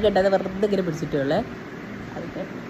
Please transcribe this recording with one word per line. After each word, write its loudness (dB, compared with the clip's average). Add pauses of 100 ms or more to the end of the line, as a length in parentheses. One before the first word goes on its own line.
കേട്ടോ, 6
അത് 6
വെറുതെ 2
ഇങ്ങനെ 2
പിടിച്ചിട്ടേ -2
ഉള്ളേ. 2 (760)
അതൊക്കെ, -8 (280)